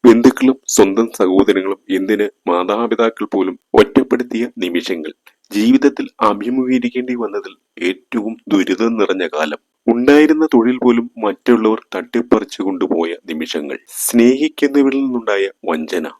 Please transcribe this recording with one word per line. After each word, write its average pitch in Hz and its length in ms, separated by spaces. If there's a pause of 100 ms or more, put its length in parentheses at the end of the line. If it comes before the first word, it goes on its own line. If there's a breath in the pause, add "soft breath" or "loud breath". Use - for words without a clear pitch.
ബന്ധുക്കളും 127 500 (100)
സ്വന്തം 107 500
സഹോദരങ്ങളും 95 600 (120)
എന്തിന് 98 380 (200)
മാതാപിതാക്കൾ 107 760
പോലും 92 340 (160)
ഒറ്റപ്പെടുത്തിയ 120 760 (100)
നിമിഷങ്ങൾ. 85 540 (400 soft breath)
ജീവിതത്തിൽ 131 560 (120)
അഭിമുഖീകരിക്കേണ്ടി 123 920
വന്നതിൽ 101 720
ഏറ്റവും 107 520 (120)
ദുരിതം 104 480
നിറഞ്ഞ 92 300
കാലം. 76 320 (280)
ഉണ്ടായിരുന്ന 147 600
തൊഴിൽ 123 320
പോലും 120 400
മറ്റുള്ളവർ 110 600 (160)
തട്ടിപ്പറിച്ചു 107 680
കൊണ്ടുപോയ 85 540 (100)
നിമിഷങ്ങൾ. 78 520 (100)
സ്നേഹിക്കുന്നവരിൽ 139 1080
നിന്നുണ്ടായ 110 520 (200)
വഞ്ചന. 80 380 (120)